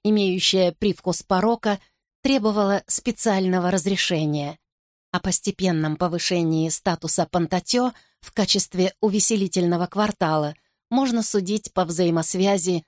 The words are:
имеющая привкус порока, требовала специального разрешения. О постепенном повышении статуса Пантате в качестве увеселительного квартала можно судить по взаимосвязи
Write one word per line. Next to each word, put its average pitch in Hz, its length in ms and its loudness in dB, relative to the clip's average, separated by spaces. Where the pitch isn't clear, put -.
имеющая 190 680 2
привкус 180 500 -2
порока, 208 580 0
требовала 208 640 2
специального 185 840 0
разрешения. 156 840 -2
О 180 60 -4
постепенном 175 720 -2
повышении 165 720 0
статуса 165 580 -2
Пантате 185 680 -2
в - 140 -20
качестве 185 640 0
увеселительного 190 840 0
квартала 160 720 -2
можно 240 340 0
судить 208 480 -2
по 180 140 0
взаимосвязи 175 1040 0